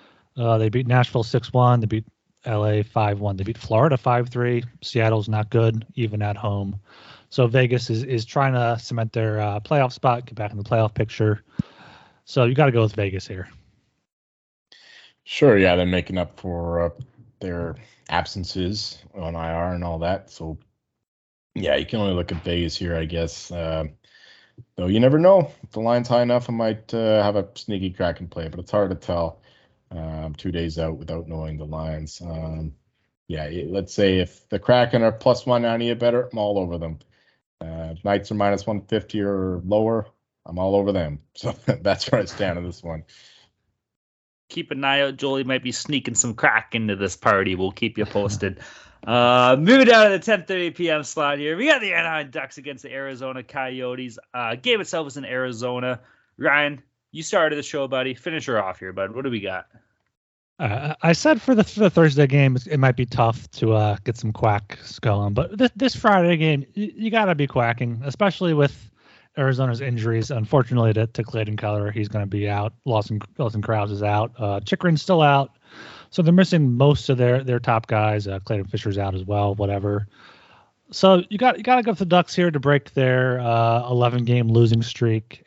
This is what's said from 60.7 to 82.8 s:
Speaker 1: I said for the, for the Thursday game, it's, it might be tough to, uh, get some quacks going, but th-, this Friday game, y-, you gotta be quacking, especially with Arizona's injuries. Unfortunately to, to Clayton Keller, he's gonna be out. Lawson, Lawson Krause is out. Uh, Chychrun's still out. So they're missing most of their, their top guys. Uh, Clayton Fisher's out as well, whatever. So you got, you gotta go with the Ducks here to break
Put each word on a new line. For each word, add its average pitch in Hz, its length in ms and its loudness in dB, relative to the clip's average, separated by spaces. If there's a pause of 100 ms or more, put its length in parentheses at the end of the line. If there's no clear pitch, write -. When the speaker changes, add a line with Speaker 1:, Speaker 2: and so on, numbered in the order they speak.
Speaker 1:
I 165 120 4
said 294 280 2
for 262 140 0
the, 214 80 4
for - 160 -6
the 202 120 4
Thursday 147 360 4
game, 135 300 4
it's, 123 100 -6
it 151 120 -2
might 131 180 2
be 123 100 -2
tough 113 460 0
to, 110 220 0
uh, 107 280 2
get 110 140 -6
some 107 160 -6
quacks - 680 -4
going, 101 340 0
but 175 240 -4
th-, 240 200 4
this 240 180 0
Friday 180 420 4
game, 151 300 0 (100)
y-, 208 200 -4
you 220 160 -4
gotta 202 240 2
be 143 100 0
quacking, 120 580 -2
especially 175 480 0
with 143 380 0 (480)
Arizona's 131 420 0
injuries. 117 520 -2
Unfortunately 117 640 2
to, 113 120 2
to 117 160 -4
Clayton 107 340 -4
Keller, 104 360 -2
he's 104 160 -4
gonna 101 180 -4
be 101 220 -4
out. 104 240 -2 (120)
Lawson, 110 360 -2 (180)
Lawson 110 240 -2
Krause 104 300 -2
is 101 100 -6
out. 104 340 0
Uh, 101 220 -2
Chychrun's 165 420 0
still 170 220 2
out. 139 300 4 (580)
So - 120 0
they're 165 100 6
missing 175 400 4
most 139 380 2
of 127 80 2
their, 123 260 2
their 123 160 -2
top 117 260 0
guys. 107 400 0
Uh, 95 140 -8
Clayton 101 260 -4
Fisher's 104 300 -4
out 98 180 -2
as 92 100 -6
well, 101 300 0
whatever. 101 540 -2 (840)
So 190 380 6
you 208 100 -6
got, 247 200 4
you 220 40 -10
gotta 247 200 4
go 226 100 -2
with 170 80 -4
the 190 60 -2
Ducks 175 280 4
here 175 160 2
to 151 80 0
break 143 360 2